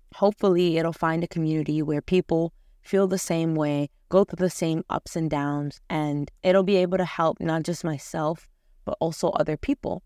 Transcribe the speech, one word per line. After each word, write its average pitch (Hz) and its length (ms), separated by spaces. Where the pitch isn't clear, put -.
hopefully 180 640
it'll 165 140
find 165 320
a 170 40
community 156 560
where 147 180
people 165 500
feel 196 260
the 185 120
same 165 340
way, 147 360
go 190 140
through 185 200
the 180 60
same 160 400
ups - 260
and 160 140
downs, 143 580
and 147 440
it'll 190 220
be 196 140
able 180 200
to 180 80
help 160 340
not 165 220
just 170 220
myself, 160 640
but - 140
also 165 300
other 151 280
people. - 480